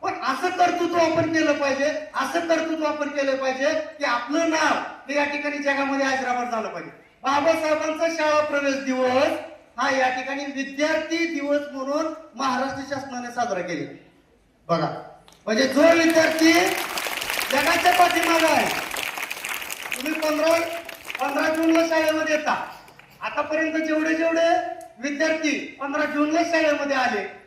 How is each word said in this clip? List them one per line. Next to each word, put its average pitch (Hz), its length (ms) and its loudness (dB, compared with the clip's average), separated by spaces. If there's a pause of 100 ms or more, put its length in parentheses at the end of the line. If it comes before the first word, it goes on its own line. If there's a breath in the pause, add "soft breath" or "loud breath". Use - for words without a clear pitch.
पण 349 100 -4 (120)
असं 285 340 -2
कर्तृत्व 349 400 2
आपण 320 340 2
केलं 302 200 4
पाहिजे, 277 360 0 (260)
असं 320 340 -2
कर्तृत्व 320 380 0
आपण 294 220 -2
केलं 277 280 0
पाहिजे 269 360 0 (260)
की 285 60 -6
आपलं 285 460 0
नाव 302 260 2 (320)
हे 285 80 -2
या 285 80 2
ठिकाणी 285 340 -4
जगामध्ये 277 480 0
हैदराबाद 247 440 -2
झालं 220 180 -4
पाहिजे. 160 220 -12 (320 soft breath)
बाबासाहेबांचा 311 920 0
शाळा 302 280 4
प्रवेश 277 300 0 (100)
दिवस 254 540 2 (400)
हा 254 120 0
या 262 260 2
ठिकाणी 269 280 -6 (100)
विद्यार्थी 311 680 -2 (100)
दिवस 285 380 -2
म्हणून 277 400 -4 (220)
महाराष्ट्र 269 560 -4
शासनाने 247 440 -10
साजरा 208 260 -2
केला. 165 300 -6 (760)
बघा, 165 200 0 (580)
म्हणजे 220 220 2
जो 285 140 4 (160)
विद्यार्थी 320 540 4 (1000)
जगाच्या 339 460 4
पाठीमागे 339 480 4
आहे, - 220 4 (1300)
तुम्ही 311 240 -4
पंधरा, 311 360 2 (640)
पंधरा 285 340 0
जूनला 330 340 4
शाळेमध्ये 311 480 2
येतात. 294 200 0 (640)
आतापर्यंत 311 640 -2
जेवढे 311 300 0
जेवढे 330 340 2 (500)
विद्यार्थी 311 520 0 (300)
पंधरा 294 240 -2
जूनला 302 380 0
शाळेमध्ये 294 540 2
आले 226 260 0 (240)